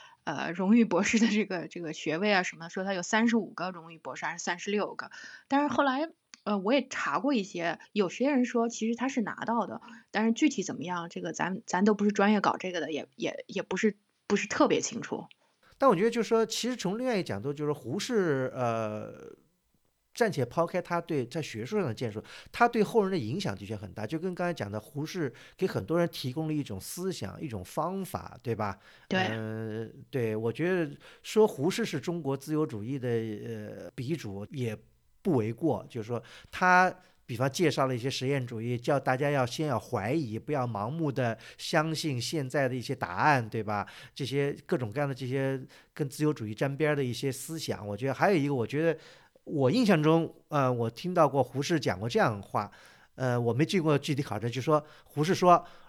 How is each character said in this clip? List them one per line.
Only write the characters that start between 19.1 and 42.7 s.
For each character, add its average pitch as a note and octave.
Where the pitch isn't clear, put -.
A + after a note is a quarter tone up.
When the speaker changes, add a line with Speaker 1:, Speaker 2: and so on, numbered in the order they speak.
Speaker 2:
暂 A3
且 C3+
抛 E3
开 F3
他 F3
对， D#3+
在 D3+
学 A2+
术 G#3
上 G3
的 A#2
建 A#2
树， G#2
他 A#3+
对 A#3
后 G3+
人 F#3+
的 F#3+
影 A2
响 A#2+
的 G2+
确 G#2+
很 F#2+
大， G#2+
就 D#3+
跟 F3+
刚 F3
才 F3
讲 G2+
的， G#2+
胡 C#3+
适 D#3
给 F#3
很 G#2
多 E3
人 E3+
提 C3
供 D#3+
了 D#3
一 D3
种 G2+
思 F3+
想、 F#2+
一 D#3
种 A2+
方 F3+
法， -
对 A#2
吧？ G2+
Speaker 1:
对。 F#3
Speaker 2:
呃， A2
对， A2+
我 A2
觉 E3
得 E3+
说 G#3+
胡 E3
适 A3+
是 D#3
中 E3+
国 C3+
自 D3+
由 D#3
主 A#2
义 C3
的， B2
呃， G#2+
鼻 C3+
祖 G2+
也 A#2+
不 F3+
为 A2+
过， B2+
就 A#2
是 G#2
说 A#2
他 F3+
比 B2+
方 B2+
介 D#3+
绍 C#3
了 C3
一 A#2+
些 B2
实 B2+
验 C3+
主 A#2
义， A#2+
叫 C#3
大 C3
家 C#3+
要 C#3
先 D3+
要 B2+
怀 G#2+
疑， B2
不 -
要 C3
盲 A2
目 D#3
地 A#2+
相 D#3+
信 D3
现 C3
在 C#3
的 A#2+